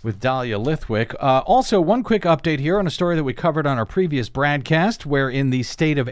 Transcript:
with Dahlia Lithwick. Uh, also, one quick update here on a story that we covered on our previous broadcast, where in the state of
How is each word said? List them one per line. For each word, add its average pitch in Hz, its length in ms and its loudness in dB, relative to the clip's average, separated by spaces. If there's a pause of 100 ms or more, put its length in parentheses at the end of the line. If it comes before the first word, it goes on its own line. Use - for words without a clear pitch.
with 104 160 -4
Dahlia 123 400 -2
Lithwick. 117 600 -2
Uh, 131 260 4
also, 233 360 4
one 214 220 2
quick 214 200 0
update 160 360 2
here 160 180 0
on 202 80 0
a 170 60 -2
story 175 240 0
that 156 80 0
we 127 100 -2
covered 156 320 -2
on 139 120 0
our 110 100 -2
previous 147 420 -2
broadcast, 147 760 0
where 139 240 0
in 135 220 0
the 127 120 0
state 151 340 0
of 127 140 0